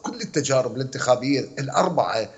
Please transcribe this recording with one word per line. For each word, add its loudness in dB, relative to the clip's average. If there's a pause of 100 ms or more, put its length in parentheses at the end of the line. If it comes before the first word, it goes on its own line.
كل -8
التجارب 0
الانتخابية 2 (200)
الأربعة 0